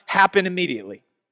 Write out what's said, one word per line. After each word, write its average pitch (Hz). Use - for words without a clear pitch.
happen 196
immediately, 143